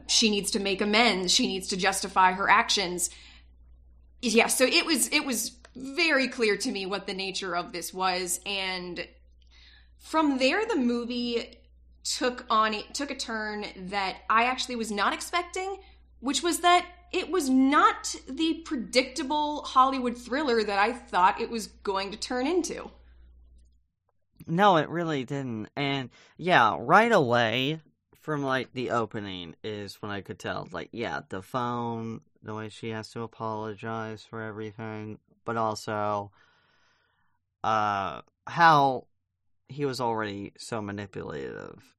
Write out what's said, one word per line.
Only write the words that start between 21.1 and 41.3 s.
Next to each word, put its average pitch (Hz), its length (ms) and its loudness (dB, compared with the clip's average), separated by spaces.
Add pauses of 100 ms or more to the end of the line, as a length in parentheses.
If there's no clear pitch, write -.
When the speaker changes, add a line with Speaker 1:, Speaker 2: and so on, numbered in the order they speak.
Speaker 1:
it 226 80 -4
was 220 180 -6
going 196 440 -4
to 220 60 -10
turn 254 280 -2
into. - 460 -2 (1500)
Speaker 2:
No, 180 320 6
it 147 120 2
really 160 340 -2
didn't. 123 520 -6
And, 139 360 -2 (260)
yeah, 131 420 6
right 196 320 6
away 127 720 2 (400)
from, 147 220 -4
like, 131 300 -2
the 123 180 -4
opening 101 720 -4
is 104 400 -8
when 104 80 -6
I 101 100 -6
could 98 160 -10
tell, 98 340 -8
like, 85 200 -10
yeah, 90 380 -6
the 95 120 -8
phone, 120 800 -4 (220)
the 110 100 -10
way 107 160 -10
she 113 200 -12
has 110 220 -8
to 117 120 -8
apologize 110 1000 -8
for 113 200 -12
everything, 107 720 -10 (280)
but 117 120 -4
also, 104 720 -2 (1300)
uh, 101 580 -2 (260)
how 143 600 6 (600)
he 143 180 -6
was 127 160 -4
already 107 580 -4
so 110 220 -8
manipulative 80 1000 -10 (160)